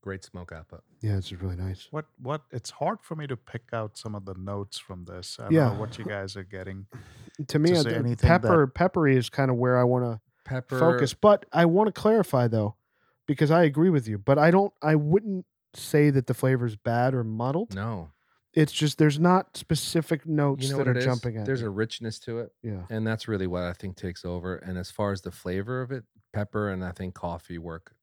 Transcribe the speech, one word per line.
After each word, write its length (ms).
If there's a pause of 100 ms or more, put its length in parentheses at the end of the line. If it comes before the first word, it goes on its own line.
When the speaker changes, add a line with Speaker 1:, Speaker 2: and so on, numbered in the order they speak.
Speaker 1:
Great 220
smoke 300
output. 280 (200)
Speaker 2:
Yeah, 160
this 80
is 160
really 160
nice. 340
Speaker 3:
What, 140 (160)
what, 300
it's 180
hard 320
for 160
me 100
to 80
pick 280 (100)
out 240
some 180
of 100
the 80
notes 440
from 280
this. 340
I 100
Speaker 2:
Yeah. 160
Speaker 3:
don't 100
know 60
what 160
you 80
guys 320
are 60
getting. 480
Speaker 2:
<laughs> 60 (500)
To 100
me, 140
Speaker 3:
Is 80
Speaker 2:
uh, 40
Speaker 3:
there 100
Speaker 2:
the 60
Speaker 3:
anything 280
that 140
Speaker 2:
pepper, 260
peppery 480
is 140
kinda 240
where 260
I 60
wanna 340 (240)
Speaker 1:
Pepper. 340
Speaker 2:
focus. 360
But 400
I 100
wanna 300
clarify, 560
though, 260 (520)
because 220
I 140
agree 260
with 200
you, 80
but 200
I 140
don't, 300
I 140
wouldn't 500 (280)
say 360
that 180
the 60
flavor's 420
bad 400
or 80
muddled. 500
Speaker 1:
No. 380 (420)
Speaker 2:
It's 200
just 240
there's 220
not 360
specific 720
notes 400
Speaker 1:
You 60
know 80
Speaker 2:
that 80
Speaker 1:
what 20
Speaker 2:
are 20
Speaker 1:
it 60
is? 80
Speaker 2:
jumping 320
at 80
Speaker 1:
There's 160
Speaker 2:
you. 60
Speaker 1:
a 20
richness 520
to 180
it. 120 (100)
Speaker 2:
Yeah. 280
Speaker 1:
And 180
that's 220
really 180
what 160
I 80
think 240
takes 300
over. 320
And 200
as 140
far 220
as 80
the 100
flavor 500
of 120
it, 100 (300)
pepper 360
and 140
I 80
think 240
coffee 420
work. 460